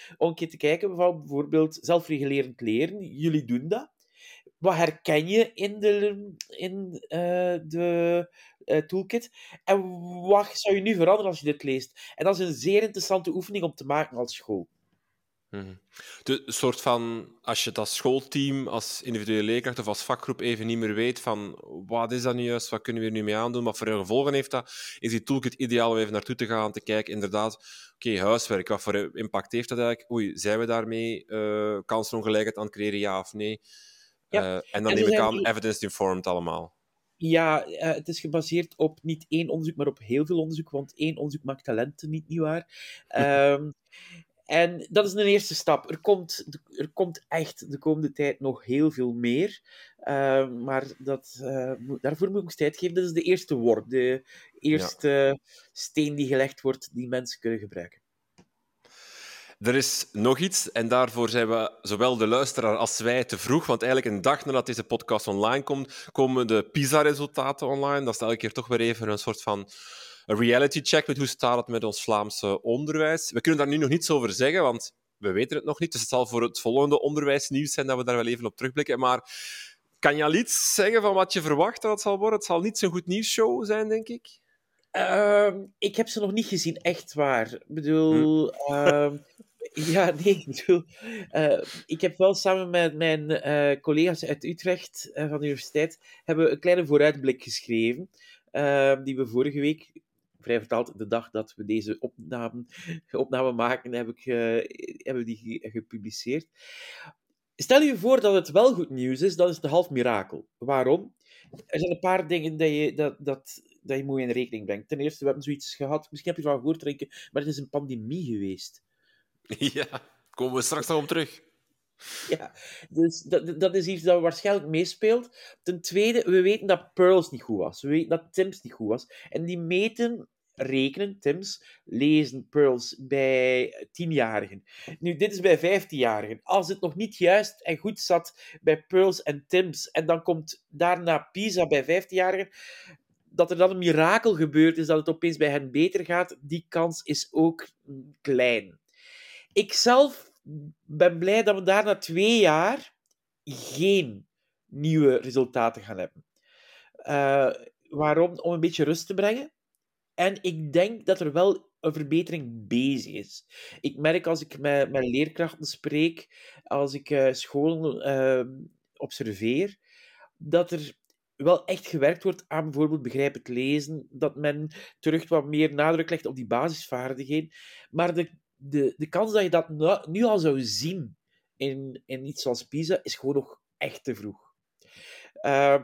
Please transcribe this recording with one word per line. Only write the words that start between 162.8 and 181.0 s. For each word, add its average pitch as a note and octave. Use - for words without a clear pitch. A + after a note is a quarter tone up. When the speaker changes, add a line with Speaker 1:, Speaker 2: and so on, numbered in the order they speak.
Speaker 1:
is. -
Ik -
merk D#3+
als D#3+
ik -
met, C#3+
met C3
leerkrachten D#3
spreek, D#3
als C#3
ik, C#3+
eh, C3+
scholen, D#3
eh, C3
observeer, A#2+
dat E3
er D3+
wel D#3+
echt -
gewerkt D#3
wordt F3+
aan D#3
bijvoorbeeld D3+
begrijpend C3
lezen, C#3
dat C#3
men D3
terug D#3+
wat D3+
meer D3+
nadruk D#3+
legt E3
op C3+
die B2
basisvaardigheden. C3+
Maar E3+
de E3+
de, C#3
de D#3
kans G#3+
dat G#3
je F3+
dat E3
na-, D#3
nu G3+
al G#3+
zou C#3+
zien B2